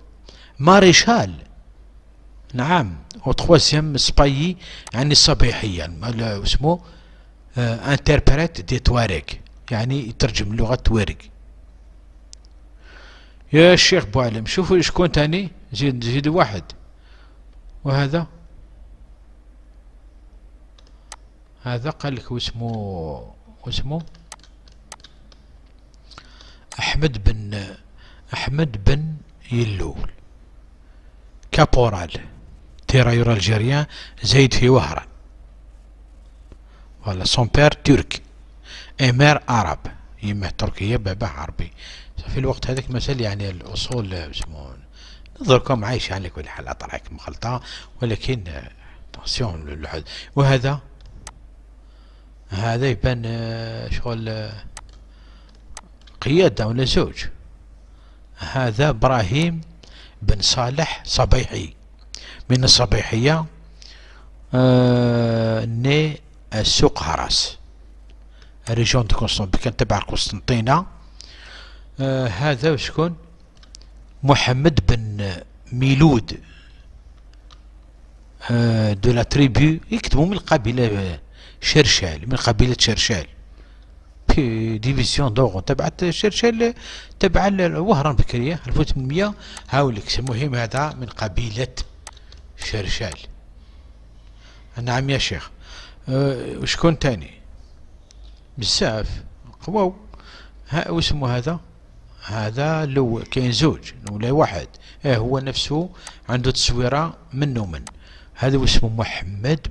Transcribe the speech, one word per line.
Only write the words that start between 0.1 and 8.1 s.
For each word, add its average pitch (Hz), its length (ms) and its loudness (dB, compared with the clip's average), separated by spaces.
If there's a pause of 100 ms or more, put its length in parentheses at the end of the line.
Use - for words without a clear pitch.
ماريشال. 180 760 6 (1200)
نعم، 123 420 0 (300)
وتخوازيام 151 720 4
سبايي، 143 600 4 (380)
يعني 143 180 0
الصباحية، 113 720 4
ال-، 110 380 -6
اسمه، 113 580 0 (800)
آه، 117 340 -2
interpret 147 680 4